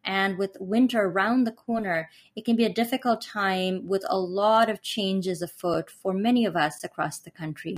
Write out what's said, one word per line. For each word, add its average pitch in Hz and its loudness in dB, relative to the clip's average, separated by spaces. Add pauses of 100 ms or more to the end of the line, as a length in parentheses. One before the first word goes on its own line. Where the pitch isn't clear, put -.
and 190 0
with 190 -4
winter 226 2
around 202 2
the 226 0
corner, 196 -4 (240)
it - -12
can 233 4
be 233 4
a 220 2
difficult 233 0
time 185 -2
with 196 0
a 196 0
lot 208 4
of 208 -6
changes 190 -2
afoot 165 -4
for - -4
many 226 2
of 175 -2
us 156 0
across - -6
the - -18
country. 165 -8